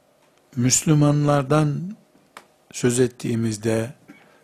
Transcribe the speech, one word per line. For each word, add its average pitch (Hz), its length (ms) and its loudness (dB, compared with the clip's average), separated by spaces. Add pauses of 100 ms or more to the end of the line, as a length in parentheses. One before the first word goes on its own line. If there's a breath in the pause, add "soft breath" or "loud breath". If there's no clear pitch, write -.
(560)
Müslümanlardan 147 1400 2 (760)
söz 123 280 0
ettiğimizde 113 920 -2 (500 loud breath)